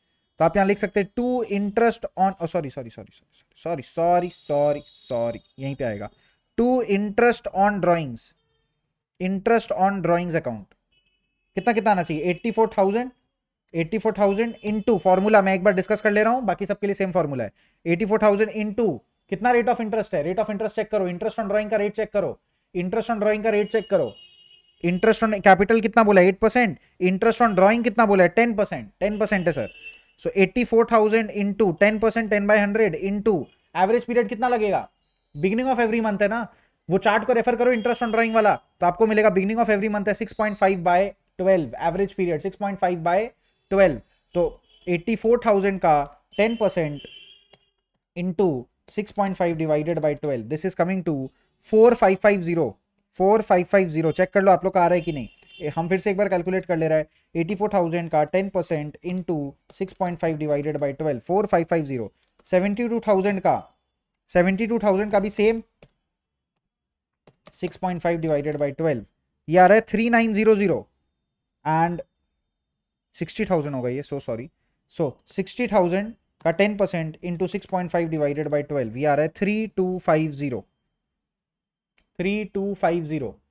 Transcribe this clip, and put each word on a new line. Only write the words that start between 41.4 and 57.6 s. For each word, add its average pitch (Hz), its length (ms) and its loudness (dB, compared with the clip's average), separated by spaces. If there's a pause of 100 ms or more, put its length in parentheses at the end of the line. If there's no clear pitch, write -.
average 185 320 -2
period 170 260 -2
six 196 180 -8
point 196 200 -2
five 180 240 -2
by 180 100 2 (520)
twelve। 185 280 4 (360)
तो 170 120 2 (400)
एटी 180 300 -2
फ़ोर 240 300 2
थाउजेंड 196 340 2
का 160 160 4 (400)
टेन 226 200 0
परसेंट 160 440 -2 (1160)
into 180 360 0 (420)
six 208 240 -8
point 196 180 -2
five 170 220 0
divided 156 460 0
by 151 40 2 (160)
twelve, 131 240 -4
this 151 200 -6
is - 100 -6
coming 185 260 -2
to 165 80 -2 (500)
four 220 240 6 (140)
five 190 240 4
five 202 240 4
zero, 165 180 0 (520)
four 196 180 4 (140)
five 180 200 2
five 190 240 2
zero। 160 180 0
चेक 185 200 -2
कर 202 100 2
लो 196 100 6
आप 175 120 2
लोग 190 100 -2
का 180 80 4
आ 170 40 4
रहा 175 80 4
है 175 60 2
कि 165 120 -4
नहीं, 123 160 -8 (320)
ये 156 160 -6
हम 165 120 -2
फिर 190 120 0
से 208 100 -2
एक 185 60 -2
बार 202 120 0
कैलकुलेट 185 380 -2
कर 170 100 -2
ले 160 120 0
रहा 156 100 2
है। 151 100 -2 (260)
एटी 170 200 -2
फ़ोर 208 200 -2